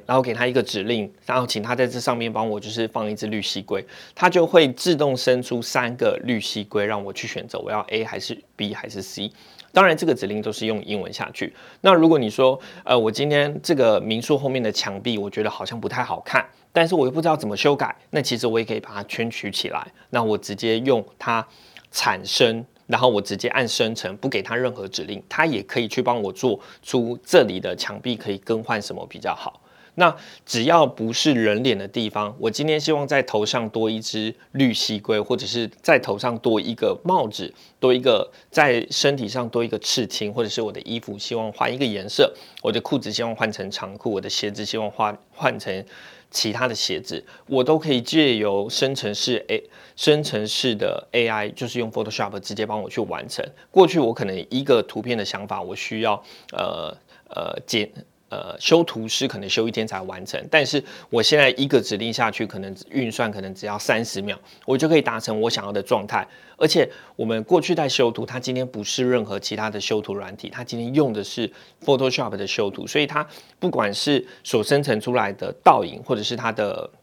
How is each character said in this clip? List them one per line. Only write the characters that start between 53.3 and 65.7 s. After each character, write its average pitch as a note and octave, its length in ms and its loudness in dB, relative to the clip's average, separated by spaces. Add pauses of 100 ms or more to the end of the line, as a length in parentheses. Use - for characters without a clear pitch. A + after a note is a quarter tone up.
过 F#3 160 10
去 E3+ 120 2
我 A#2 120 4
可 A#2+ 140 -4
能 F#2+ 240 -6
一 C3 140 -2
个 C3 200 4
图 - 180 -8
片 B2 160 -2
的 G#2 60 -4
想 G2 240 -8
法， F#2+ 140 -6
我 F2+ 140 -8
需 A2 260 -6
要， G#2+ 200 0 (300)
呃， E2 420 -6 (360)
呃， E2 260 -6 (120)
剪-， G#2+ 200 0 (420)
呃， F2+ 300 -10
修 E3 240 6
图 A2+ 240 -4
师 C3+ 200 -2
可 A#2 100 -6
能 G2 100 -8
修 A2+ 200 0
一 A#2 40 -2
天 A2 140 -2
才 G2 160 -8
完 F#2 240 -12
成， - 240 -6
但 D3+ 160 6
是 C3+ 180 0 (280)
我 A#2 100 4
现 D3+ 160 6
在 C#3 140 8
一 C#3 160 0
个 C3+ 120 6
指 G#2+ 180 0
令 A2+ 140 -4
下 A2+ 200 0
去， A2 160 -4
可 G#2 100 -12
能 G2 180 -10 (140)
运 B2 220 -4
算 A2+ 200 -2
可 G2 100 -10
能 F#2+ 120 -10
只 G2 140 -12
要 G#2 100 -6
三 A2+ 260 0
十 G#2 200 -6
秒， G#2 120 -6 (300)
我 C3 100 2
就 D3 140 2
可 D#3+ 80 6
以 C#3+ 40 8
达 A2+ 180 -2
成 A2 200 -4
我 A2+ 80 2
想 A2+ 160 -2
要 G2+ 80 -8